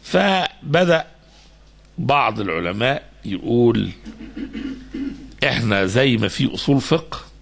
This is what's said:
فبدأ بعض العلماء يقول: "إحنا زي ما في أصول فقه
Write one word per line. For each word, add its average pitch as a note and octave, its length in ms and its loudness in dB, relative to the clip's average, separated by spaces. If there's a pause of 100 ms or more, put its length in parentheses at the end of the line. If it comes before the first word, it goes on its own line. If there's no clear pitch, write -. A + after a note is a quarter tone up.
فبدأ F3+ 1000 2 (920)
بعض A#2+ 420 2
العلماء G2 680 -2 (160)
يقول: A2 640 2 (1500)
"إحنا A2+ 420 2
زي A#2+ 320 2
ما G#2+ 100 0
في - 260 -2
أصول C#3 280 2
فقه - 380 -2 (220)